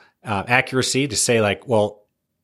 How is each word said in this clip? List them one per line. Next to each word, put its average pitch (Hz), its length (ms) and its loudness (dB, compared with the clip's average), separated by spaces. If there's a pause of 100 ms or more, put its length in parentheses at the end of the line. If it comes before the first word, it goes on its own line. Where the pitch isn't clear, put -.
(260)
uh, 98 220 -4
accuracy 131 600 0
to 95 80 -8
say, 117 260 2
like, 101 260 -2
well, 107 360 0 (400)